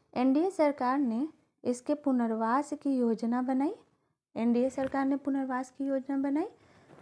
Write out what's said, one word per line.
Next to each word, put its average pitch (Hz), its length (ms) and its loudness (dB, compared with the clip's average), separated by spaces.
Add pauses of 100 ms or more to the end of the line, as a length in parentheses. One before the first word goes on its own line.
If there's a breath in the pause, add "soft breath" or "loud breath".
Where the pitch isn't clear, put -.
(140)
एनडीए 269 360 2
सरकार 285 480 0
ने 262 300 0 (360)
इसके 247 300 -2
पुनर्वास 240 800 0
की 277 260 -2
योजना 240 440 0
बनाई, 269 320 0 (640)
एनडीए 240 340 2
सरकार 269 360 -2
ने 277 100 2
पुनर्वास 269 540 -4
की 277 160 -6
योजना 269 300 -2
बनाई 285 300 0 (560 soft breath)